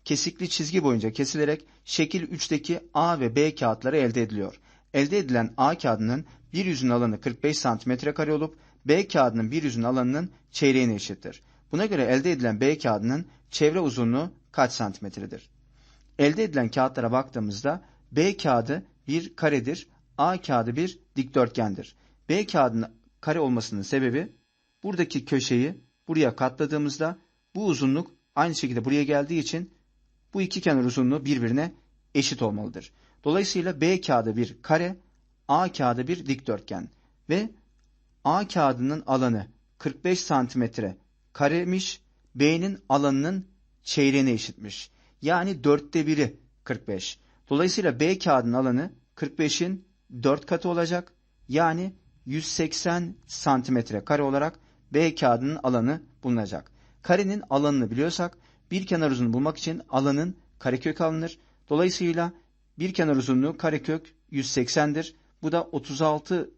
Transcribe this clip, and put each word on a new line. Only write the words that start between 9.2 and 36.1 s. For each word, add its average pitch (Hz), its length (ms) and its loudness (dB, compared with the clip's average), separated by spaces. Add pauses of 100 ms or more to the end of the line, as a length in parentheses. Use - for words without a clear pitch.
bir 156 120 -2
yüzün 117 200 0
alanının 131 480 0 (200)
çeyreğine 131 440 4
eşittir. - 460 -10 (300)
Buna 175 140 0
göre 180 180 0
elde 135 280 2
edilen 117 300 0
B 147 160 4
kağıdının 120 480 0 (260)
çevre 156 280 2
uzunluğu 127 520 0 (200)
kaç 127 200 4
santimetredir? 101 800 -8 (680)
Elde 156 240 2
edilen 139 260 0
kağıtlara 127 420 0
baktığımızda 127 720 -2 (280)
B 180 260 2
kağıdı 135 460 0 (240)
bir 160 280 -4
karedir, 147 520 -2 (300)
A 180 240 2
kağıdı 120 340 0
bir 180 240 -4 (160)
dikdörtgendir. 117 800 -2 (340)
B 196 160 0
kağıdının 120 460 0 (300)
kare 156 180 -2
olmasının 117 420 -2
sebebi 131 600 -2 (420)
buradaki 170 420 -2
köşeyi 131 500 0 (320)
buraya 156 280 2
katladığımızda 147 840 -2 (380)
bu 208 100 -4
uzunluk 139 460 0 (240)
aynı 156 200 2
şekilde 117 300 -2
buraya 143 180 2
geldiği 143 360 0
için 165 340 -6 (600)
bu 196 80 -2
iki 190 200 -4
kenar 139 220 2
uzunluğu 131 420 0
birbirine 135 480 0 (420)
eşit 139 260 0
olmalıdır. 104 520 -6 (300)
Dolayısıyla 175 580 -2
B 180 200 2
kağıdı 113 340 2
bir - 260 -4
kare, 175 340 0 (520)
A 175 240 2
kağıdı 123 360 0
bir 175 180 -4